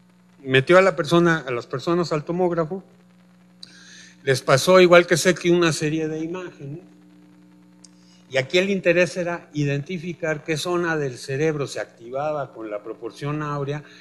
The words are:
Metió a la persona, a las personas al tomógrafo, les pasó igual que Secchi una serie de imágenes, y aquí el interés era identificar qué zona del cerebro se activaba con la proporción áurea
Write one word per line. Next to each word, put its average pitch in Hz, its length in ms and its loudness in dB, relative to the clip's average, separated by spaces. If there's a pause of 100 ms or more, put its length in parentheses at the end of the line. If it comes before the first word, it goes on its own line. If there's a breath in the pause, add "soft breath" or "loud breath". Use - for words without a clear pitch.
(420)
Metió 135 360 4
a 190 40 8
la 185 140 2
persona, 170 500 2
a 135 60 -6
las 117 140 -6
personas 170 460 -2
al 147 120 -2
tomógrafo, 175 580 -2 (1400 loud breath)
les 131 180 0
pasó 185 380 6
igual 175 260 8
que 175 100 2
Secchi 175 340 0
una 170 220 4
serie 156 360 -4
de 156 160 -6
imágenes, 170 560 -12 (1500 soft breath)
y 127 100 -6
aquí 135 200 0
el 196 120 2
interés 180 460 0
era 175 360 -6
identificar 151 920 -4
qué 160 140 -4
zona 175 400 -2
del 135 220 -6
cerebro 143 500 -4
se - 100 -12
activaba 135 760 -8
con 110 160 -14
la 104 140 -8
proporción 143 600 -10
áurea 147 420 -6 (160 soft breath)